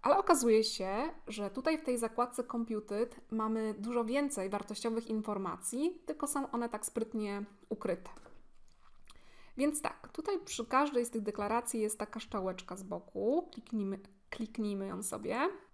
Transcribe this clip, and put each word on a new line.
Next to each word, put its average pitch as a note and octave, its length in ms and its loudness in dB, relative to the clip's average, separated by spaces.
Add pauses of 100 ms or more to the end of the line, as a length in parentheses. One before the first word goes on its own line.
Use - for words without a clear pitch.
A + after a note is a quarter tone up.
Ale D4 160 8
okazuje A#3 460 8
się, G#3+ 460 0 (160)
że G#3 240 -4
tutaj D4+ 280 2
w D#4 60 -6
tej B3 140 2
zakładce A#3+ 460 0
Computed A3+ 760 -2 (100)
mamy A3 480 0
dużo A#3 260 0
więcej B3 460 0
wartościowych A3 560 -2
informacji, G#3+ 1000 0
tylko D4+ 200 -2
są C#4 240 0
one A#3 180 0
tak A#3 180 -4
sprytnie G#3+ 580 -2 (240)
ukryte. G3+ 420 -2 (1500)
Więc D4 260 2
tak, - 260 -6
tutaj F4+ 360 -2
przy - 220 -4
każdej C4 400 4
z A#3 40 -6
tych A3+ 120 -2
deklaracji G#3 580 0
jest G#3+ 180 0
taka A3 220 -6
strzałeczka F#3+ 560 -4
z G3 60 -10
boku. G3+ 720 0
Kliknijmy, G3 460 -2 (320)
kliknijmy G#3 560 -2
ją G3 160 -4
sobie A3+ 460 0 (260)